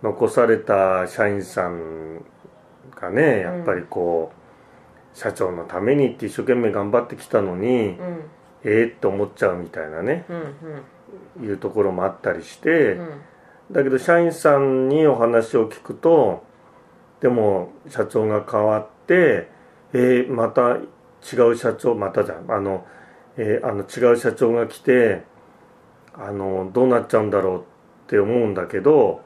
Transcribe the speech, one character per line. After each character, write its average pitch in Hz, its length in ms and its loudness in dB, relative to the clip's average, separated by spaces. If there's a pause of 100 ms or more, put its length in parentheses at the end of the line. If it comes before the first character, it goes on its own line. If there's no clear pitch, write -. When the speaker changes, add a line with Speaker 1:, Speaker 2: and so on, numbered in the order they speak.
Speaker 1:
残 110 260 0
さ 120 160 2
れ 113 120 4
た 95 500 2
社 107 200 0
員 101 140 -2
さ 90 260 -4
ん 80 560 -10 (720)
が - 140 -10
ね、 110 120 0
Speaker 2:
う 104 300 2
ん。 90 60 -8
Speaker 1:
や 87 60 -10
っ - 20 -6
ぱ 101 80 0
り 87 160 -6
こ 85 420 -2 (800)
う、 - 40 -20
社 104 160 -6
長 92 180 -4
の 85 140 -10
た 87 160 -8
め 120 140 2
に 135 160 2
っ 120 40 -12
て 113 120 -10
一 - 80 -10
生 123 80 -6
懸 123 120 2
命 117 160 0
頑 104 200 -4
張 120 100 2
っ 120 60 -10
て - 80 -14
き - 120 -20
た 113 140 0
の 92 160 -4
に、 107 420 0
Speaker 2:
う 180 40 -12
ん。 170 260 -12 (340)
Speaker 1:
え 110 200 2
ー 120 80 -2
っ - 80 -20
て - 80 -2
思 101 180 -2
っ 95 80 -12
ち - 100 -4
ゃ 101 60 4
う 90 80 -4
み 87 120 -10
た 80 160 -10
い 76 40 -12
な 78 120 -10
ね、 160 280 -4
Speaker 2:
う 175 40 -12
ん、 156 220 -12 (840)
う 135 40 -12
ん。 - 20 -8
Speaker 1:
い 104 40 -6
う 98 80 -4
と 98 120 -6
こ 101 140 0
ろ 98 100 0
も 90 100 -4
あ 98 60 0
っ 95 120 -12
た 90 120 -2
り 82 100 -8
し - 160 -20
て、 151 340 2
Speaker 2:
う 92 100 -8
ん。 147 180 -14 (500)
Speaker 1:
だ 170 120 2
け 135 60 0
ど 131 80 0
社 170 220 2
員 170 140 2
さ 147 240 4
ん 131 320 2
に 156 180 4
お 135 80 4
話 117 400 2
を 113 140 2
聞 - 100 -18
く - 140 -14
と、 139 500 2 (760)
で 131 80 4
も 101 420 2 (160)
社 - 180 -4
長 110 200 -2
が 107 240 -2
変 107 160 0
わ 107 140 2
っ 107 80 -12 (200)
て、 151 420 2 (440)
え 127 340 4
ー、 139 60 -6
ま 113 160 0
た 123 280 2 (560)
違 120 160 6
う 117 60 2
社 117 180 -2
長、 120 220 0
ま 101 140 -4
た 104 160 0
じ 90 60 -10
ゃ 80 40 -8
ん、 87 160 -10
あ 107 80 0
の、 95 260 -6 (520)
え 107 260 -2
ー、 - 20 -4
あ 123 80 -2
の 101 100 -6
違 120 300 2
う 120 40 2
社 117 160 -2
長 117 180 0
が 117 160 0
来 - 120 -16
て、 117 440 2 (920)
あ 101 180 -14
の、 95 420 -6
ど 120 100 2
う 131 40 4
な 123 120 4
っ - 80 -10
ち - 80 -2
ゃ 113 40 6
う 107 80 -2
ん - 20 -4
だ 98 100 2
ろ 92 160 -2
う 90 40 -6
っ 87 40 -18 (440)
て 110 120 2
思 101 140 0
う 120 140 2
ん 101 60 -2
だ 92 140 -6
け 95 140 -4
ど 127 440 4